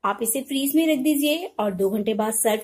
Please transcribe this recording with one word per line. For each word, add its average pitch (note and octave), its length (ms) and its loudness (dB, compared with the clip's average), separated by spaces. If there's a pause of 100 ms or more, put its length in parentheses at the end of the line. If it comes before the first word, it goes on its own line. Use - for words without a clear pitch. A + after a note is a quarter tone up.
आप G3+ 160 -2
इसे A#3 200 -2
freeze C#4 340 -2
में D#4+ 120 4
रख D4+ 120 2
दीजिए D4 460 0 (140)
और G#3 140 0
दो F#3+ 160 0
घंटे G#3+ 240 -2
बाद G#3+ 200 -2
serve G#3+ 300 0